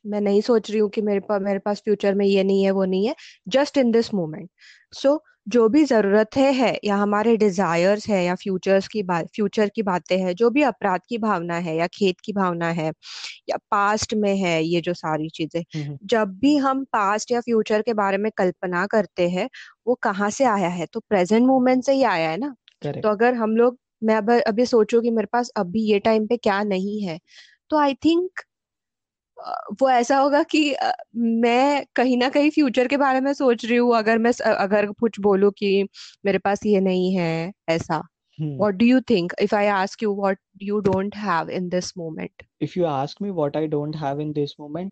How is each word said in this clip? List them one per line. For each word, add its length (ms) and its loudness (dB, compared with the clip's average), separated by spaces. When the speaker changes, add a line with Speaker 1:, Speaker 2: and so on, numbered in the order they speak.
Speaker 1:
मैं 160 -4
नहीं 200 2
सोच 300 0
रही 80 -2
हूँ 100 2
कि 120 -4
मेरे 180 0
पा-, 220 -4
मेरे 180 -2
पास 180 -4
फ्यूचर 380 0
में 100 2
ये 180 4
नहीं 200 2
है, 80 2
वो 140 0
नहीं 220 0
है, 80 -4
just 280 0
in 80 4
this 300 2
moment। 320 -6
So, 240 2
जो 220 4
भी 140 4
ज़रूरतें 720 2
हैं 300 0
या 120 0
हमारे 420 2
डिजायर्स 720 2
है 160 2
या 100 0
फ्यूचर्स 520 0
की 160 -6
बात, 220 -2
फ्यूचर 400 0
की 80 -2
बातें 340 -2
हैं, 180 -2
जो 140 4
भी 120 0
अपराध 480 0
की 80 -4
भावना 380 -2
है 220 -4
या 100 0
खेद 280 -2
की 80 -8
भावना 360 -2
है 240 -2
या 80 -2
पास्ट 560 -2
में 220 0
है, 280 0
ये 180 0
जो 120 -4
सारी 360 -4
चीजें, 320 -8
Speaker 2:
हम्म, 240 -8
हम्म। 200 -10
Speaker 1:
जब 220 0
भी 300 0
हम 260 0
पास्ट 480 -2
या 100 -2
फ्यूचर 400 0
के 120 -2
बारे 240 0
में 200 -2
कल्पना 500 -2
करते 420 0
हैं, 200 -4
वो 80 2
कहाँ 340 -2
से 140 -2
आया 240 2
है? 180 -4
तो 140 -10
प्रेजेंट 480 2
मोमेंट 360 2
से 100 2
ही 100 4
आया 260 0
है 80 -4
ना। 180 -8
Speaker 2:
करेक्ट। 220 -6
Speaker 1:
तो 60 2
अगर 240 2
हम 240 0
लोग, 220 2
मैं 120 2
अब, 160 0
अभी 340 2
सोचूं 360 2
कि 100 0
मेरे 220 -2
पास 220 -2
अभी 260 -2
ये 180 2
टाइम 280 2
पे 100 0
क्या 260 0
नहीं 380 -4
है, 180 -8
तो 80 0
I 180 2
think, 320 0
अ, 220 -10
वो 80 2
ऐसा 280 2
होगा 260 2
कि, 300 0
अ, 300 -4
मैं 680 2
कहीं 220 2
ना 120 0
कहीं 200 2
फ्यूचर 380 2
के 100 0
बारे 220 2
में 140 0
सोच 320 0
रही 120 2
हूँ। 200 4
अगर 200 2
मैं 140 2
स-, 100 -2
अगर 440 2
कुछ 340 -4
बोलूँ 320 4
कि 360 0
मेरे 120 0
पास 280 -2
ये 140 2
नहीं 340 0
है, 400 -2
ऐसा। 380 -2
Speaker 2:
हम्म। 240 -4
Speaker 1:
What 180 0
do 120 4
you 180 2
think 300 0
if 120 0
I 320 0
ask 180 -10
you 160 -4
what 160 0
you 220 0
don't 240 -4
have 340 -4
in 200 -6
this 320 -4
moment? 440 -12
Speaker 2:
If 140 -6
you 80 0
ask 280 -4
me 80 -6
what 240 -2
I 140 -2
don't 340 -4
have 180 -4
in 120 -6
this 160 -4
moment 300 -10